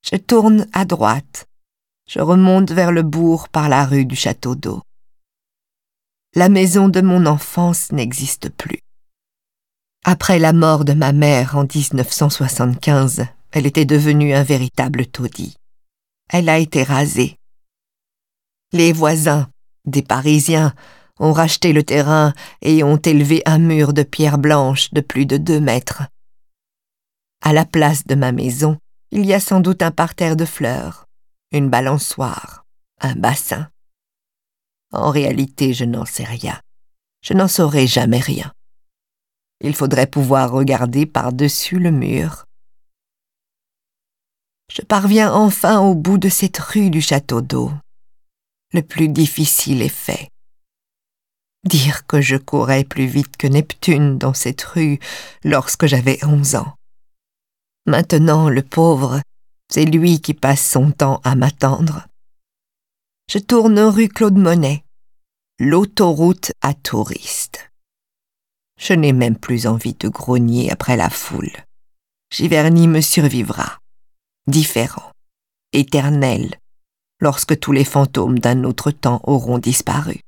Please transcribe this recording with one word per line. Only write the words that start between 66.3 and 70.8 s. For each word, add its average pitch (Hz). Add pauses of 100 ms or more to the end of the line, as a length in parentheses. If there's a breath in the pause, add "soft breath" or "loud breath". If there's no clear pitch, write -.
à 143
touristes. - (1080)
Je -
n'ai 151
même 120
plus 120
envie 113
de -
grogner 120
après -